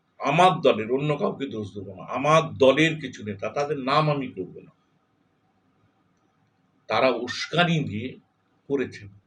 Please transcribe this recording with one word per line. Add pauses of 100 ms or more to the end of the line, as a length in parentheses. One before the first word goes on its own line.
(200)
আমার
দলের,
অন্য
কাউকে
দোষ
দেবো
না,
আমার
দলের
কিছু
নেতা,
তাদের
নাম
আমি
করব
না, (2250)
তারা
উস্কানি
দিয়ে (500)
করেছেন, (180)